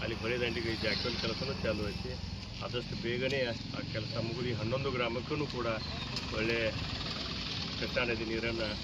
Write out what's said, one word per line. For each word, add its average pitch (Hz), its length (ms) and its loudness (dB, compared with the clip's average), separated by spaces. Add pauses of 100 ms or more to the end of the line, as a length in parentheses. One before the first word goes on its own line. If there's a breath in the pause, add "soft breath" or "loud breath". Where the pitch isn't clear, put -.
ಅಲ್ಲಿ 113 180 0
ಹೊಳೆ 117 200 2
ದಂಡಿಗೆ 117 340 2
ಈ 104 100 -4
ಜಾಕಲ್ 107 380 2
ಕೆಲಸನೂ 127 300 0 (120)
ಚಾಲು 104 260 2
ಐತಿ. 127 220 -4 (520)
ಆದಷ್ಟು 120 380 -2
ಬೇಗನೆ 127 360 2 (100)
ಆ - 320 -4 (120)
ಕೆಲಸ 110 200 -2 (140)
ಮುಗಿದು 120 340 0
ಹನ್ನೊಂದು 131 340 2
ಗ್ರಾಮಕ್ಕೂ 123 520 0 (100)
ಕೂಡ 120 100 0 (720)
ಒಳ್ಳೆ 113 180 4 (1200)
ಕೃಷ್ಣಾ 123 320 2
ನದಿ 113 220 2
ನೀರನ್ನು 113 380 2 (140)